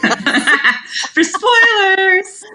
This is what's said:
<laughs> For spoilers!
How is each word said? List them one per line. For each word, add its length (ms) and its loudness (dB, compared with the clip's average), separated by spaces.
<laughs> 1120 -2
For 100 0
spoilers! 1200 0